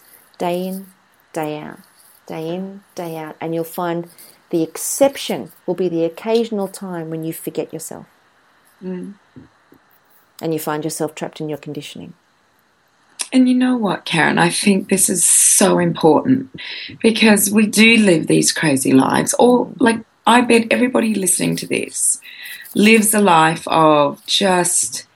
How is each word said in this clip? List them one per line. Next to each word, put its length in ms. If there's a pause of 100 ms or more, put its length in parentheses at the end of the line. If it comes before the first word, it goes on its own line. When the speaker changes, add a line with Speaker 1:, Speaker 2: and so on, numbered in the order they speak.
(380)
Speaker 1:
day 300
in, 200 (460)
day 260
out, 200 (480)
day 220
in, 340 (120)
day 220
out. 220
And 140
you'll 120
find 440 (400)
the 140
exception 880 (160)
will 80
be 140
the 160
occasional 640
time 440
when 120
you 100
forget 400
yourself. 340 (760)
Speaker 2:
Mm. 300 (1300)
Speaker 1:
And 120
you 60
find 240
yourself 320
trapped 260
in 80
your 80
conditioning. 560 (1160)
Speaker 2:
And 160
you 80
know 200
what, 300
Karen? 340
I 100
think 400
this 200
is 160
so 520
important 720 (540)
because 480
we 160
do 300
live 300
these 240
crazy 420
lives. 420
Or, 420
like, 220 (260)
I 160
bet 300
everybody 420
listening 440
to 100
this 540 (520)
lives 400
a 80
life 460
of 580
just 800 (100)